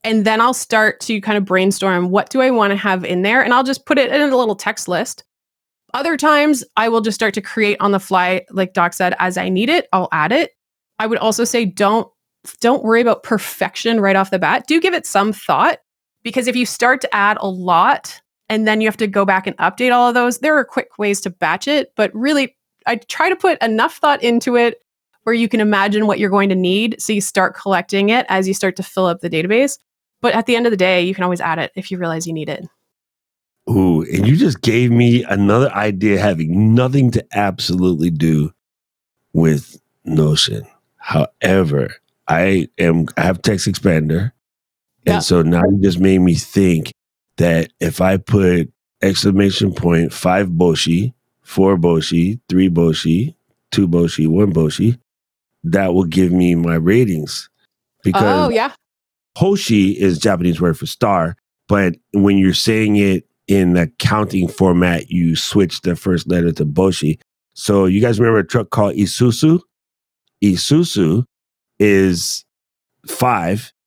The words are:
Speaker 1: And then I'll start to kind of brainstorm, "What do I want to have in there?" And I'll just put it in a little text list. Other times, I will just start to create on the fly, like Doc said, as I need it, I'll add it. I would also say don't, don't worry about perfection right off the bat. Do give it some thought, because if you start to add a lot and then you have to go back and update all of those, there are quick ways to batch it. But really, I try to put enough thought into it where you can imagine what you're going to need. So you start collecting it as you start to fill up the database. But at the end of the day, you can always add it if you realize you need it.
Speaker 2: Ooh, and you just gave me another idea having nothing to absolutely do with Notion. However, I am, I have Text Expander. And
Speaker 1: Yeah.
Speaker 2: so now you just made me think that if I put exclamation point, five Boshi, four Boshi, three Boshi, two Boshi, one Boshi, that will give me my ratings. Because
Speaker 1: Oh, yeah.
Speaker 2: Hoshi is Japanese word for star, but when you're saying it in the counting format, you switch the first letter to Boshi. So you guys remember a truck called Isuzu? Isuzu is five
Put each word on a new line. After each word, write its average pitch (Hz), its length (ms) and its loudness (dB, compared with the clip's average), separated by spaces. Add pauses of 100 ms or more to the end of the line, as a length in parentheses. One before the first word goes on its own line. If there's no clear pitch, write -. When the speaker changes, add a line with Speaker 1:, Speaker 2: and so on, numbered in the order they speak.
Speaker 1:
And 220 220 0
then 220 160 2
I'll 247 120 2
start 214 480 0
to 214 200 -4
kind 208 160 0
of 196 80 0
brainstorm, 185 640 0
"What 196 200 0
do 262 120 -2
I 262 100 2
want 208 200 0
to 202 60 -2
have 190 280 -4
in 180 160 -2
there?" 226 220 2
And 247 100 0
I'll 262 100 4
just 262 220 -4
put 294 120 0
it 254 140 0
in 294 100 0
a 277 140 0
little 220 200 0
text - 340 -8
list. 180 340 -6 (720)
Other 285 240 -4
times, 294 460 2 (120)
I 226 140 0
will 226 120 0
just 214 140 -2
start 214 200 -2
to 208 60 -6
create 208 380 -2
on 202 120 0
the 190 80 2
fly, 185 500 -2
like 185 240 -4
Doc 175 200 0
said, 180 260 -2
as 185 180 -2
I 180 100 -6
need 196 220 -2
it, 339 240 0
I'll 180 180 -2
add 160 200 0
it. 302 200 0 (480)
I 220 60 -4
would 220 140 -4
also 220 260 -2
say 233 200 -2
don't, 202 440 0 (520)
don't 240 220 2
worry 220 160 2
about 240 240 0
perfection 220 760 -4
right 196 140 2
off 190 160 0
the 190 80 -2
bat. 175 280 -2
Do 320 140 0
give 359 140 0
it - 100 -6
some 208 260 0
thought, 190 460 -2 (460)
because 240 240 -4
if 247 80 -4
you 247 100 0
start 247 360 0
to - 140 -4
add 208 240 2
a 196 80 -4
lot 185 720 0 (300)
and 220 180 0
then 214 140 0
you 220 60 0
have 214 100 -4
to 220 100 -2
go 196 160 0
back 190 220 0
and 196 120 -6
update 247 360 0
all 247 140 4
of 240 80 -2
those, 240 240 0
there 302 180 0
are 247 80 0
quick - 320 -8
ways 202 240 -2
to 190 80 -8
batch 175 380 -4
it. 294 280 -2
But 208 200 0
really, 269 420 -2 (300)
I 233 80 0
try 311 340 -2
to 370 60 0
put 359 260 0
enough 226 360 -2
thought 285 260 0
into 240 340 0
it 233 220 0 (460)
where 226 100 0
you 233 120 0
can 220 140 -2
imagine 208 460 0
what 202 100 0
you're 202 140 0
going 196 180 2
to 190 60 0
need. 190 440 -2
So - 140 -6
you 202 80 -2
start 185 340 -2
collecting 196 540 -2
it 233 200 0
as 190 180 0
you 190 80 -2
start 190 220 -4
to 190 60 -10
fill 185 220 -4
up 175 160 -2
the 170 80 -6
database. 202 480 0 (440)
But 240 120 0
at 226 140 -2
the 240 80 2
end 233 100 -2
of 233 60 2
the 202 60 -2
day, 180 260 2
you 185 100 -4
can 185 100 -4
always 180 160 -2
add 165 200 -4
it 139 160 -6
if 185 160 -12
you 180 80 -8
realize 165 260 -6
you 165 80 -8
need 151 160 -8
it. 151 160 -10 (1040)
Speaker 2:
Ooh, 92 340 2
and 101 240 0
you 143 80 4
just 175 260 0
gave 117 300 2
me 120 320 4
another 101 480 2
idea 101 480 0
having 98 560 2
nothing 127 360 2
to - 220 -2
absolutely 90 760 -2
do 78 420 0 (800)
with 78 480 0 (240)
Notion. 76 600 0 (340)
However, - 1000 0 (320)
I 90 400 0 (100)
am, 82 380 2
I - 60 -2
have 90 200 0
Text 104 260 -2
Expander. 85 640 0 (760)
And - 100 2
Speaker 1:
Yeah. - 40 0
Speaker 2:
so 87 240 2
now 85 260 2
you 98 120 2
just 90 180 2
made 95 200 4
me 90 160 4
think 90 560 0 (460)
that 82 420 0
if - 220 -4
I 95 160 2
put 90 540 2 (300)
exclamation 98 720 0
point, 82 380 0
five 92 380 -2
Boshi, 85 640 0 (280)
four 98 360 2
Boshi, 85 600 0 (100)
three 92 200 2
Boshi, 85 640 0 (380)
two 98 160 0
Boshi, 85 400 0
one 95 260 0
Boshi, 87 460 0 (640)
that 90 300 0
will 92 120 2
give 90 280 0
me 90 220 2
my 82 200 0
ratings. 87 760 -2 (540)
Because - 440 2
Speaker 1:
Oh, - 20 0
yeah. 233 240 -2 (640)
Speaker 2:
Hoshi 117 540 2
is 92 280 0
Japanese 87 420 -2
word 85 160 0
for - 80 -10
star, 90 500 -2 (320)
but 98 280 0 (180)
when 98 240 2
you're 95 160 4
saying 110 440 0
it 98 280 0 (220)
in 95 260 2
the 87 140 2 (120)
counting 95 480 -2
format, 90 600 0
you 85 260 0
switch - 460 -2
the 87 140 -2
first 87 340 -4
letter 85 220 0
to 78 140 -4
Boshi. 78 540 -2 (340)
So 98 320 0
you 95 160 2
guys 117 180 0
remember 113 200 2
a 90 80 -2
truck 110 220 -2
called 101 260 0
Isuzu? 123 640 2 (840)
Isuzu 104 840 0 (540)
is 95 640 2 (640)
five 104 640 -2 (160)